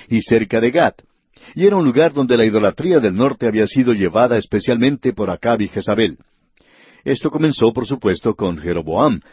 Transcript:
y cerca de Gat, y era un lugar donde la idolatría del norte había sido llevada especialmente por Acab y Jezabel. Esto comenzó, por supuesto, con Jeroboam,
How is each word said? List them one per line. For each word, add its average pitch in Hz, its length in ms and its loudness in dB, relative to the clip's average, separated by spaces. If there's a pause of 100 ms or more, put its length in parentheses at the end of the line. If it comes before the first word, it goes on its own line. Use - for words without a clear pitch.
y 110 120 0
cerca 113 380 0
de 117 120 2
Gat, 143 300 0 (540)
y 165 100 2
era 202 120 4
un 170 80 2
lugar 143 280 2
donde 127 240 2
la 113 80 4
idolatría 110 540 0
del 101 160 0
norte 123 320 0
había 107 180 0
sido 123 280 0
llevada 107 440 0
especialmente 120 760 -2
por 98 180 -4
Acab 110 300 -2
y 98 80 -4
Jezabel. 104 480 -2 (880)
Esto 139 260 -4
comenzó, 147 400 2
por 117 160 -6
supuesto, 104 480 -2
con 90 220 -4
Jeroboam, 85 640 -2 (120)